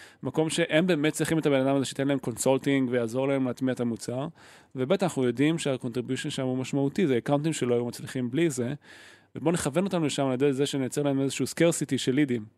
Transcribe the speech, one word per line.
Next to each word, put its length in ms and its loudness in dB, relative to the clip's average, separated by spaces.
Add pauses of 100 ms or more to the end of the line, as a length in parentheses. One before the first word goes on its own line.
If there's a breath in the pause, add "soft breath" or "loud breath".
(220 loud breath)
מקום 280 -2
שהם 360 2
באמת 260 2
צריכים 260 0
את 80 0
הבן 200 4
אדם 100 2
הזה 80 0
שייתן 240 -2
להם 100 2
קונסולטינג 720 2
ויעזור 380 0
להם 180 0
להטמיע 280 -2
את 60 -6
המוצר, 480 -4 (460 loud breath)
וב' 180 -2 (100)
אנחנו 220 0
יודעים 340 2
שה-contribution 720 -4
שם 120 -4
הוא 160 -2
משמעותי, 480 0
זה 120 4
אקאונטים 340 0
שלא 220 0
היו 120 0
מצליחים 440 -6
בלי 200 2
זה, 240 -4 (600 loud breath)
ובוא 180 0
נכוון 320 0
אותם 200 0
לשם 220 0
על 60 0
ידי 200 2
זה 140 0
שנייצר 360 -2
להם 180 0
איזשהו 240 -2
scarcity 540 2
של 140 0
לידים, 320 0 (140)